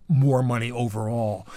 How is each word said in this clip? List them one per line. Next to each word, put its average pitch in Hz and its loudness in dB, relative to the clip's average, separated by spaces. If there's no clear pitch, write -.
more 135 4
money 120 -2
overall. 110 -4